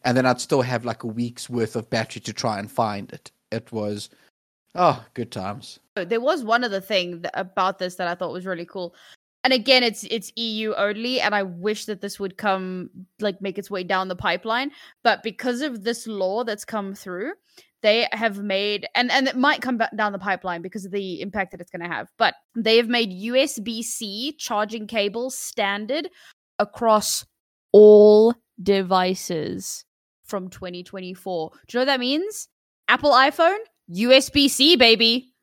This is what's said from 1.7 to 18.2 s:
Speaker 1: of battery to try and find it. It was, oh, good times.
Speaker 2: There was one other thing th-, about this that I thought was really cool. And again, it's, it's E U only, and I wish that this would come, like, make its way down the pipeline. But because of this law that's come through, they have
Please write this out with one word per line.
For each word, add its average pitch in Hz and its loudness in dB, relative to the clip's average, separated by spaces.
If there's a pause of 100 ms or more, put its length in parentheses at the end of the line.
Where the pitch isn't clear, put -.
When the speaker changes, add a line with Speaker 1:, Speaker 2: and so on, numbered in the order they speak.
Speaker 1:
of 110 -6
battery 113 -4
to 113 -10
try 107 -4
and 107 -12
find 104 -4
it. - -20 (220)
It 117 -8
was, 104 -6 (640)
oh, 151 2
good 117 -8
times. 104 -10 (160)
Speaker 2:
There 208 -4
was 294 -2
one 233 0
other 196 -4
thing 180 -4
th-, 175 -8
about 190 -4
this 180 -8
that 180 -4
I 175 -4
thought 175 -8
was 180 -10
really 175 -8
cool. 180 -12 (500)
And 262 2
again, 254 4
it's, 214 -4
it's - -8
E 226 -6 (100)
U 214 -4
only, 220 -2
and 214 0
I 202 0
wish 190 -6
that 208 -10
this 202 -12
would 190 -10
come, 185 -4 (320)
like, 196 -4
make 196 -8
its 202 -14
way 185 -6
down 190 -2
the 180 -6
pipeline. 220 -4 (340)
But 214 2
because 240 -6
of 240 -8
this 233 -6
law 202 -4
that's 214 -8
come 196 -8
through, 202 -10 (480)
they 220 2
have 208 -4